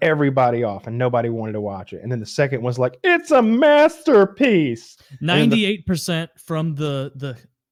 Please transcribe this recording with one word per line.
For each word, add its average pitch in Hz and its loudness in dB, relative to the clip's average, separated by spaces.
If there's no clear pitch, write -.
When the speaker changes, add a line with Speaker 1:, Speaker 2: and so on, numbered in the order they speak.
Speaker 1:
everybody 135 2
off 101 -6
and 113 -8
nobody 120 0
wanted 110 -6
to 107 -6
watch 98 -10
it. 80 -16
And 113 -8
then 120 -6
the 101 -10
second 135 -4
was 120 -4
like, 127 -2
"It's 349 0
a 262 6
masterpiece." 233 2
And 147 -4
then 175 2
the 226 4
Speaker 2:
Ninety-eight 208 -2
percent 165 -4
from 160 -6
the, 139 -6
the 131 -10